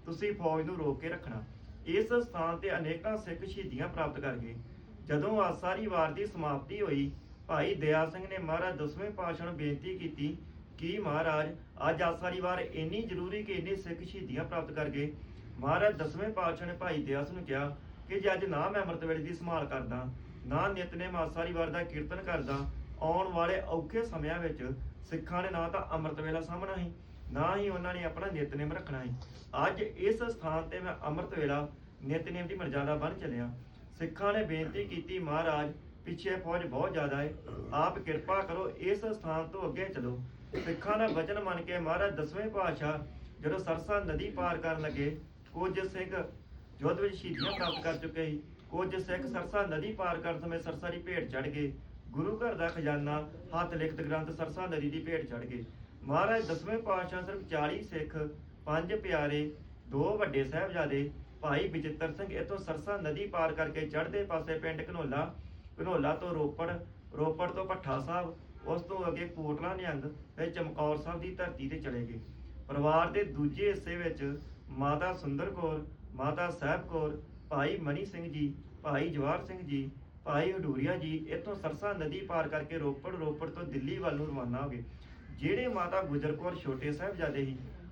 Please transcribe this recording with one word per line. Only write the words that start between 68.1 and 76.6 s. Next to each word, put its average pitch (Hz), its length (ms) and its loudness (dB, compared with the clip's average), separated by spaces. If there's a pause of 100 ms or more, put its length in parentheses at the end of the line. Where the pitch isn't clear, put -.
ਉਸ 165 160 2
ਤੋਂ 185 260 -2
ਅੱਗੇ 165 180 0
ਕੋਟਲਾ 160 480 0
ਨਿਹੰਗ 165 280 -2 (340)
ਤੇ 165 140 0
ਚਮਕੌਰ 151 460 2
ਸਾਹਿਬ 165 240 -4
ਦੀ 185 140 -4
ਧਰਤੀ 165 340 -2
ਤੇ 156 100 -4
ਚਲੇ 123 280 -2
ਗਏ। 110 140 -6 (480)
ਪਰਿਵਾਰ 156 420 6
ਦੇ 202 140 4
ਦੂਜੇ 147 440 2
ਹਿੱਸੇ 170 280 2
ਵਿੱਚ 151 420 0 (320)
ਮਾਤਾ 151 440 2
ਸੁੰਦਰ 143 360 0
ਕੌਰ, 156 360 0 (280)
ਮਾਤਾ 151 360 2
ਸਾਹਿਬ 156 380 0